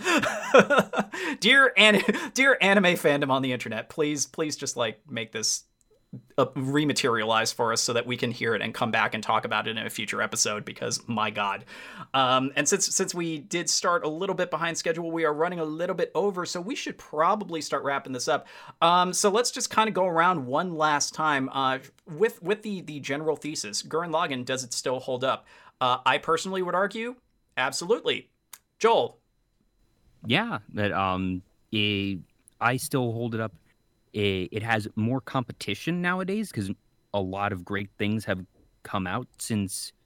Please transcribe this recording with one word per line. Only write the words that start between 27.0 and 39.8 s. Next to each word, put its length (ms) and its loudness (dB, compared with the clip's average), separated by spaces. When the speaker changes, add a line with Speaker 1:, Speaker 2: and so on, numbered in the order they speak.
Speaker 1:
absolutely. 720 -2
Joel? 400 2
Speaker 2:
Yeah, 340 0
that, 200 0
um, 500 0
it, 500 -2
I 160 2
still 340 -2
hold 220 -4
it 80 -4
up. 100 -6
It, 360 0
it 120 -6
has 340 0
more 240 0
competition 800 -4
nowadays 500 -4
'cause 200 -4
a 80 0
lot 320 -2
of 100 -6
great 360 -6
things 260 0
have 160 -2
come 240 -4
out 220 -6
since, 540 -4